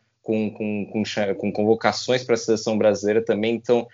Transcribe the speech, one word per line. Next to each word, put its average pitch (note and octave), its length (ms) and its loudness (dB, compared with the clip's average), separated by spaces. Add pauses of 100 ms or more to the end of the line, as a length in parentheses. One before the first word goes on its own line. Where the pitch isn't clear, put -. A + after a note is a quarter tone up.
(220)
com, A2 300 -2
com, G#2 400 -6
com G#2+ 140 -2
cha-, G2+ 280 -4
com G2+ 160 -4
convocações A2+ 760 0
pra A#2 100 2
seleção A2+ 420 -2
brasileira G#2 460 2
também. A2 320 0
Então, A#2 380 0